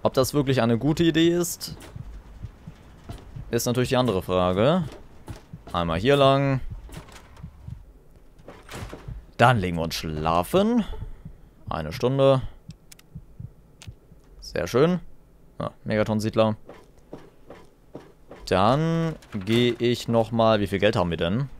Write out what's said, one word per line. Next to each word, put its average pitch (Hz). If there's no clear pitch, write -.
Ob -
das 131
wirklich 135
eine 117
gute 151
Idee 165
ist, 170
ist 117
natürlich 123
die 127
andere 104
Frage. 95
Einmal 85
hier 135
lang. 135
Dann 120
legen 90
wir 80
uns 82
schlafen. 87
Eine 80
Stunde. 135
Sehr -
schön. 165
Ja, -
Megaton-Siedler. 107
Dann 156
gehe 117
ich 120
nochmal. 113
Wie 101
viel 98
Geld 101
haben 87
wir 80
denn? 101